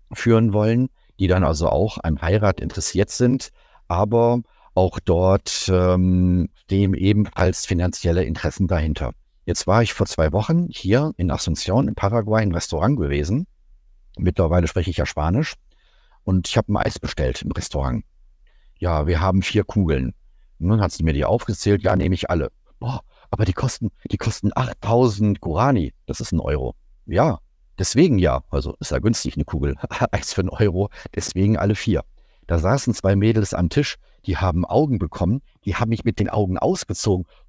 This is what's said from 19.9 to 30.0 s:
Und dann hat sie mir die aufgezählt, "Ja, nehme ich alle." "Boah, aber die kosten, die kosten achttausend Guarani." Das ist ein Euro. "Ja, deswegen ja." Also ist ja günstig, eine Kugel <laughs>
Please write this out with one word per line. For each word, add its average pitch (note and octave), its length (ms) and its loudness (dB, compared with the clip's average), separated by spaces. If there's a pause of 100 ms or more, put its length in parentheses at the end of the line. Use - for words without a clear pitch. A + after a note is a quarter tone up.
Und E2+ 80 -2
dann A2 140 4
hat F#2 100 0
sie - 120 -6
mir D#2+ 100 2
die C#2+ 100 0
aufgezählt, G2+ 580 0
"Ja, F#2+ 140 2
nehme F2 180 0
ich - 160 -4
alle." D#2+ 220 -2 (280)
"Boah, B2+ 240 -8 (280)
aber - 140 0
die - 80 0
kosten, - 360 -4 (220)
die G2+ 60 -2
kosten - 360 -4
achttausend G#2+ 840 0
Guarani." F#2 540 0 (140)
Das - 120 -8
ist - 140 -8
ein E2 80 2
Euro. C2 340 -4 (300)
"Ja, G#2+ 340 0 (400)
deswegen B2+ 400 4
ja." C#2 300 2
Also C#2+ 320 -4
ist - 100 -8
ja - 80 0
günstig, - 360 -2
eine - 100 -2
Kugel C#2+ 340 -4
<laughs> - 320 -4